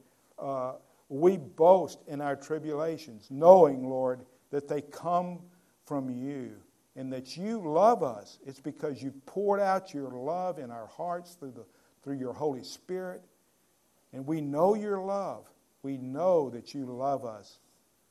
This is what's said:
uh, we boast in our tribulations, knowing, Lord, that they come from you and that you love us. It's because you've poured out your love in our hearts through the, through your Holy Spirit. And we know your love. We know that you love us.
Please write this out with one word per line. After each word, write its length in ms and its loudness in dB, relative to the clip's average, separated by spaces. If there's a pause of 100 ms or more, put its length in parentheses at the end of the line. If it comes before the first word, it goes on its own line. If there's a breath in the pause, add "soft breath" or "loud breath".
(400 soft breath)
uh, 340 -4 (340 soft breath)
we 300 2
boast 680 4
in 140 -8
our 140 -4
tribulations, 960 -6
knowing, 580 10
Lord, 380 -2 (240 soft breath)
that 180 -4
they 140 -2
come 580 -4 (460 soft breath)
from 240 -4
you 460 -8 (400)
and 180 -10
that 240 -10
you 220 -6
love 420 4
us. 440 -6
It's 140 -16
because 440 -8
you've 240 -12
poured 320 0
out 340 0
your 160 -8
love 480 -6
in 140 -12
our 160 -12
hearts 480 -10
through 160 -14
the, 140 -20 (380 soft breath)
through 140 -6
your 160 -6
Holy 300 -4
Spirit. 580 -10 (920)
And 120 -12
we 140 -2
know 360 2
your 260 -4
love. 440 -6 (380)
We 140 -6
know 540 2
that 220 -14
you 120 -8
love 400 -4
us. 340 -16 (520)